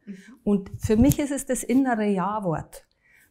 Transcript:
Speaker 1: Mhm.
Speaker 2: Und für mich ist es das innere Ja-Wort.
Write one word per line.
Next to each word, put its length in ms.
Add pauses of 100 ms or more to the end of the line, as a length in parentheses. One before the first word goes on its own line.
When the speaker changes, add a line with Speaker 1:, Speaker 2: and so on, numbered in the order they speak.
Speaker 1:
Mhm. 80 (280)
Speaker 2:
Und 360
für 180
mich 220
ist 100
es 160
das 160
innere 460
Ja-Wort. 800 (420)